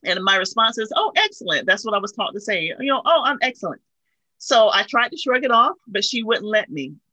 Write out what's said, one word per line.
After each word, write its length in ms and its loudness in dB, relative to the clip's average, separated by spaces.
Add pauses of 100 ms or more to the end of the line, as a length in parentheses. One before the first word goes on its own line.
And 200 -4
my 120 4
response 420 0
is, 180 -6
Oh, 200 0
excellent. 520 -2
That's 180 0
what 80 -4
I 60 2
was 120 -6
taught 220 -6
to 60 -8
say, 240 -4
you 160 -4
know, 260 0
Oh, 180 4
I'm 180 0
excellent. 400 -6 (560)
So 360 4
I 100 2
tried 260 0
to 80 -14
shrug 260 -2
it 80 0
off, 240 4 (120)
but 160 -4
she 200 -4
wouldn't 240 -2
let 220 0
me. 260 -10 (180)